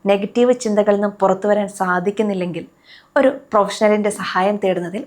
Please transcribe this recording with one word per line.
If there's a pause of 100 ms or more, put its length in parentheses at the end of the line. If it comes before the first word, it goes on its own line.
നെഗറ്റീവ്
ചിന്തകളിൽ
നിന്നും
പുറത്തു
വരാൻ
സാധിക്കുന്നില്ലെങ്കിൽ (500)
ഒരു
പ്രൊഫഷണലിൻ്റെ
സഹായം
തേടുന്നതിൽ